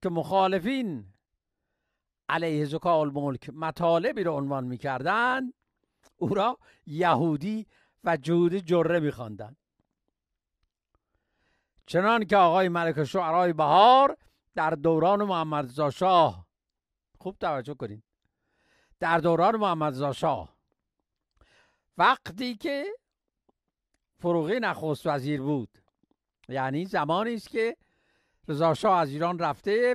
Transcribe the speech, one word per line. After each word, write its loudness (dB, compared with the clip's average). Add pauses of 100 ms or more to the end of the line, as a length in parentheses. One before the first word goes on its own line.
که -2
مخالفین -2 (1160)
علیه -2
ذکاءالملک -2
مطالبی -2
را -2
عنوان -4
می‌کردند، -4 (600)
او -4
را 0 (280)
یهودی 0 (380)
و 0
جهود 2
جره 2
می‌خواندند. -8 (2250)
چنان 2
که 2
آقای 6
ملک -2
شعرای 0
بهار 6 (380)
در 0
دوران 2
محمد -2
رضا -2
شاه، 2 (720)
خوب -12
توجه -6
کنید، -14 (960)
در 2
دوران 2
محمد 0
رضا -4
شاه، -4 (1400)
وقتی 0
که -6 (1300)
فروغی -2
نخست -4
وزیر -4
بود، -6 (680)
یعنی -4
زمانی -4
است -12
که -4 (720)
رضا 0
شاه 2
از -2
ایران -4
رفته -2